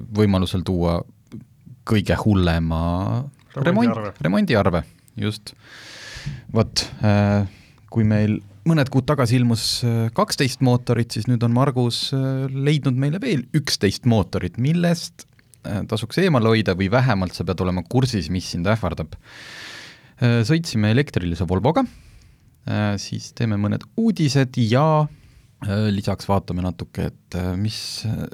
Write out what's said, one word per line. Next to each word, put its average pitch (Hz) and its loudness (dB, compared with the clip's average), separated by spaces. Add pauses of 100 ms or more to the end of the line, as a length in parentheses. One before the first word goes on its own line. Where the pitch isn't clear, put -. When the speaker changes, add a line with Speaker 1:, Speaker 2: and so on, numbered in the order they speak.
(120)
Speaker 1:
võimalusel 98 2
tuua 85 0 (840)
kõige 87 2
hullema 87 0 (300)
remont-, 139 -4
Speaker 2:
Remondiarve. 175 0
Speaker 1:
remondiarve, 113 2 (340)
just. 107 -6 (1000)
Vot, - -2 (140)
äh, 101 4 (440)
kui 113 2
meil 107 2 (260)
mõned 156 2
kuud 135 2
tagasi 127 2
ilmus, 120 0
äh, 113 0
kaksteist - -2
mootorit, 123 2
siis 117 -4
nüüd 120 0
on 117 2
Margus, 123 0
äh, 135 -2
leidnud 135 0
meile 147 -2
veel 185 -2 (100)
üksteist - -2
mootorit, 98 0
millest, 170 0 (400)
äh, 98 -6
tasuks 113 -4
eemal 165 4
hoida 110 4
või 92 0
vähemalt 113 2
sa 87 -4
pead 90 -2
olema 90 0
kursis, 120 0
mis 92 -4
sind 87 -4
ähvardab. 85 -2 (1080)
Äh, 120 4
sõitsime 110 0
elektrilise 95 0
Volvoga, 107 2 (840)
äh, 104 0
siis - -10
teeme 110 -2
mõned 104 -2 (140)
uudised 147 2
ja, 147 2 (560)
äh, 104 0
lisaks 98 -2
vaatame 90 0
natuke, 90 -4
et, - -10
äh, 90 -2
mis, - -6
äh, 90 -4